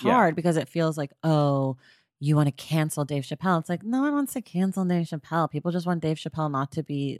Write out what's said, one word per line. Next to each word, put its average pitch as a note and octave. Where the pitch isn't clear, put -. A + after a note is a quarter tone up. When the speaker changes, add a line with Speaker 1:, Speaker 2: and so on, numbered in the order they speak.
Speaker 1:
Yeah. -
Speaker 2:
hard G3
because E3
it C3
feels D#3+
like, C#3+
oh, C#3
"You D3
wanna C#3+
cancel D#3
Dave C#3
Chappelle?" E3+
It's -
like, F3
"No A#3+
one C#4+
wants C#4+
to B3
cancel F#3
Dave F3
Chappelle. D#3+
People D3
just F3
want E3+
Dave D#3+
Chappelle D#3
not C#3
to D#3
be, C#3